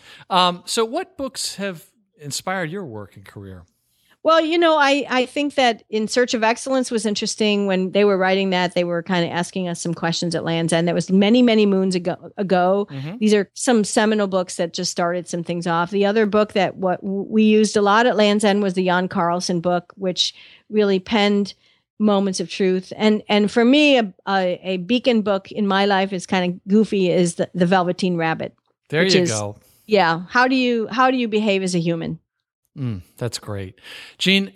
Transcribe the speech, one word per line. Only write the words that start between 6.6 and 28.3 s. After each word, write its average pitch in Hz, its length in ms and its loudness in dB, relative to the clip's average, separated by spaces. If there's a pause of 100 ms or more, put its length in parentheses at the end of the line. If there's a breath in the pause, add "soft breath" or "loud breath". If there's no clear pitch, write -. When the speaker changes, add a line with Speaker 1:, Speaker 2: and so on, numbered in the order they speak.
Speaker 2:
was 220 140 -2
interesting. 208 640 -2
When 185 240 0
they 202 140 2
were 202 120 4
writing 190 340 0
that, 180 220 0
they 180 120 0
were 170 180 -4
kinda 175 260 0
asking 175 380 -6
us 170 140 -8
some 175 120 -4
questions 170 400 -4
at 165 120 -4
Land's 165 280 -2
End. 170 140 0
That 170 80 0
was 175 160 -2
many, 208 300 4
many 220 240 4
moons 190 300 2
ago, 175 420 -6
ago. 190 520 0
Speaker 1:
Mm-hmm. 143 280 -10
Speaker 2:
These 214 160 2
are 202 200 2
some 233 300 2
seminal 214 440 2
books 185 300 -4
that 170 160 -4
just 180 180 -6
started 175 360 -4
some 170 160 -6
things 175 240 -6
off. 170 240 -2
The 196 140 0
other 214 200 2
book 208 280 0
that 185 240 0
what 180 240 -2
w-, 196 280 -6
we 220 140 4
used 214 320 4
a 208 60 2
lot 208 240 4
at 226 120 2
Land's 208 280 2
End 202 180 2
was 190 120 -2
the 185 100 0
Jan 180 240 0
Carlson 180 520 -2
book, 175 360 -2
which 185 360 -4 (360 loud breath)
really 202 300 2
penned 202 540 0 (460)
Moments 196 400 2
of 170 100 -8
Truth. 185 460 -2
And, 214 320 2
and 208 240 2
for 233 140 2
me, 285 320 6
a, 214 160 -2 (140)
a, 185 360 -2
a 185 140 -4
beacon 233 440 0
book 196 300 -4
in 208 160 -2
my 196 180 2
life 196 280 0
is 180 120 -8
kinda 180 420 -2
goofy, 196 440 2
is 170 240 2
the, - 180 -4
the 180 120 0
Velveteen 180 500 0
Rabbit, 160 400 -4 (340)